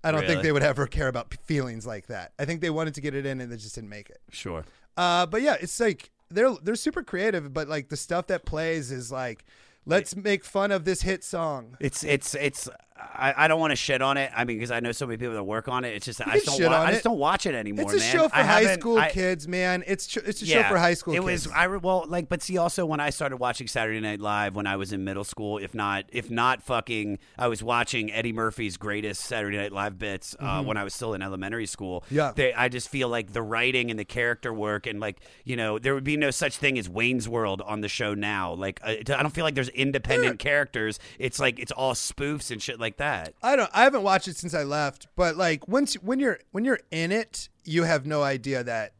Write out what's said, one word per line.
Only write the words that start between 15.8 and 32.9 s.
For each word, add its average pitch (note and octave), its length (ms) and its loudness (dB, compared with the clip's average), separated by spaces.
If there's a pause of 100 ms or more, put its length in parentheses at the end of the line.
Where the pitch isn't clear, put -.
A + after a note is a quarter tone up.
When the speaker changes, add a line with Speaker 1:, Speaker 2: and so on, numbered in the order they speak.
Speaker 2:
it. A2+ 100 -6
It's G2 100 -8
just A#2+ 140 -8
that A2 80 -4
Speaker 1:
You G#2+ 60 0
Speaker 2:
I - 20 4
just - 100 4
Speaker 1:
can D3+ 80 0
Speaker 2:
don't C#3 60 0
Speaker 1:
shit E3 120 6
Speaker 2:
wa-, D#3+ 60 6
Speaker 1:
on D#3+ 100 6
Speaker 2:
I E3+ 40 6
just A3 100 4
Speaker 1:
it. - 20 -10
Speaker 2:
don't A3+ 160 2
watch E3 260 2
it D#3 100 0
anymore, G#2 300 -2
Speaker 1:
It's - 80 -2
a F#4+ 120 4
Speaker 2:
man. F4 100 2
Speaker 1:
show D#4+ 140 6
for - 60 -2
Speaker 2:
I D3+ 80 8
Speaker 1:
high G#3 180 8
Speaker 2:
haven't, F#3+ 200 6
Speaker 1:
school A#3 180 4
Speaker 2:
I D#3 100 6
Speaker 1:
kids, F3+ 380 0
man. F3+ 400 0
It's F#3+ 200 -2
ch-, - 100 -4
it's G#3 240 -4
a G#3+ 40 -6
show D#3 140 6
Speaker 2:
Yeah. - 100 6
Speaker 1:
for G3 80 4
high F3 160 6
school E3 220 -2
Speaker 2:
It F3+ 80 0
was, F3+ 200 0
Speaker 1:
kids. D3 120 -6
Speaker 2:
I E3 100 6
re-, F#3+ 140 -2
well, F3+ 280 2
like, F3 220 -2
but F3 120 -2
see, F#3 160 -2
also, E3+ 280 2
when D#3 140 0
I D3 120 2
started C3+ 260 -4
watching B2 300 -2
Saturday A2 320 0
Night G#2+ 200 -4
Live G#2 360 0
when G#2 120 -2
I G2 80 0
was G2 180 -4
in F#2+ 100 -2
middle G2 200 -4
school, G#2 340 -6
if G2 160 -8
not, G2+ 380 -2
if A#2+ 180 -6
not A#2+ 340 2
fucking, A2 560 -2 (180)
I B2 100 0
was A2+ 160 0
watching A#2 480 0
Eddie A2+ 220 -2
Murphy's A2 440 -2
greatest G#2 480 -4
Saturday G#2 320 -4
Night G2+ 140 -4
Live G2 280 -4
bits, G2+ 400 -8
uh, - 60 -8 (100)
Speaker 1:
Mm-hmm. F#2+ 120 -2
Speaker 2:
when A2 100 -2
I G2+ 60 -2
was G2 100 -6
still A2+ 200 -6
in F#2+ 80 -6
elementary G2 440 -6
school. F2+ 440 -8
Speaker 1:
Yeah. C#3+ 260 0
Speaker 2:
They, B2+ 180 2
I B2 160 2
just B2 200 -6
feel C3 200 -2